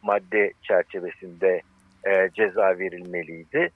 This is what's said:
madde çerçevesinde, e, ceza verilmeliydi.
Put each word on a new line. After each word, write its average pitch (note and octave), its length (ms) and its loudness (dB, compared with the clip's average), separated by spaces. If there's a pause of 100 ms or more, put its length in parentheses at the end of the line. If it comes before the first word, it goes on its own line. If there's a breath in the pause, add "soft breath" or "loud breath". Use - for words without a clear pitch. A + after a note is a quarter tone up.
madde G2+ 500 0 (100)
çerçevesinde, F2+ 1000 -2 (460)
e, F#2+ 260 4
ceza G2 460 2
verilmeliydi. F2+ 960 -6